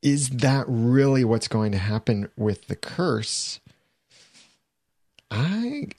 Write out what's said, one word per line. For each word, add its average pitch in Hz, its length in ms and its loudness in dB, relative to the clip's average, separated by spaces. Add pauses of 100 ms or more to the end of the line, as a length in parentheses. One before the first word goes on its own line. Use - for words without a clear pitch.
is 143 280 2
that 131 380 0
really 131 560 4
what's 113 240 2
going 107 260 0
to 98 40 0
happen 104 600 -2
with 107 300 -2
the 98 80 -6
curse? - 840 -4 (1700)
I, 220 560 -2 (120)